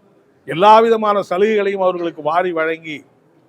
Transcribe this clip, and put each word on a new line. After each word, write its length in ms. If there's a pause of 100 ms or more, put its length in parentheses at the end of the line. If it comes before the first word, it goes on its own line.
(480)
எல்லா 300
விதமான 440
சலுகைகளையும் 580
அவர்களுக்கு 420
வாரி 300
வழங்கி, 460 (500)